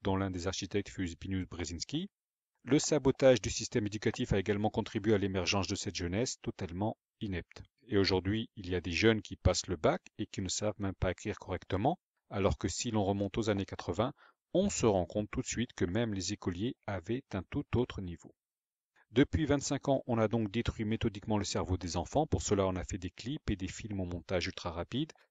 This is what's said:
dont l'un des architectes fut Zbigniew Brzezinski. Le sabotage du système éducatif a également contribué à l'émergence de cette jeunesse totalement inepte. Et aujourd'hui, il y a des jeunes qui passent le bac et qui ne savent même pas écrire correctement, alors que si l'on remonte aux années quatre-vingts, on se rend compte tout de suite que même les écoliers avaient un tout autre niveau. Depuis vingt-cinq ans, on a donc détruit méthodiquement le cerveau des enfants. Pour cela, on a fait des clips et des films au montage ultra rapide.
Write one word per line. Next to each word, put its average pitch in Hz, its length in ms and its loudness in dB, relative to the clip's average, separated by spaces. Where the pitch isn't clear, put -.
dont 98 120 2
l'un 95 140 0
des 90 180 -4
architectes 98 420 -4
fut 95 180 -4
Zbigniew 92 420 -4
Brzezinski. 85 600 -6
Le 123 140 4
sabotage 131 640 6
du - 80 -2
système 107 380 -2
éducatif 110 460 0
a 101 60 4
également 104 300 2
contribué 107 460 2
à - 20 6
l'émergence 95 500 2
de 98 80 0
cette 95 200 -4
jeunesse 95 460 -2
totalement 98 560 -4
inepte. 92 420 -6
Et 107 100 2
aujourd'hui, 98 580 2
il 90 140 -10
y 92 60 0
a 87 60 0
des 90 100 -4
jeunes 104 300 6
qui - 140 -10
passent - 320 2
le 90 100 -2
bac 147 240 2
et 107 80 -6
qui - 140 -6
ne 92 80 -2
savent - 300 -2
même 98 160 -2
pas 92 160 0
écrire - 280 -6
correctement, 98 580 -2
alors 98 280 2
que 110 100 -2
si 113 240 -4
l'on 107 120 2
remonte 98 340 0
aux 113 120 0
années 98 160 2
quatre-vingts, 98 480 -2
on 190 160 4
se - 160 0
rend 95 200 4
compte 107 260 -4
tout 127 100 -2
de - 60 -4
suite - 260 -4
que 104 120 0
même 107 280 0
les 95 200 -4
écoliers 101 420 -4
avaient 110 380 -4
un 98 160 -2
tout 143 160 -4
autre 117 260 0
niveau. 87 340 -10
Depuis 143 340 4
vingt-cinq 143 420 0
ans, 135 200 2
on 117 100 2
a 110 100 4
donc 110 240 0
détruit 113 320 -2
méthodiquement 107 540 0
le 98 80 0
cerveau 90 320 0
des 87 180 -4
enfants. 135 320 0
Pour 90 140 0
cela, 95 260 2
on 92 80 0
a 87 80 -4
fait - 140 -6
des 92 140 -6
clips - 380 -6
et 110 60 2
des 92 140 -4
films 101 320 -6
au 90 40 -2
montage 87 420 -2
ultra 90 240 -6
rapide. 113 420 -4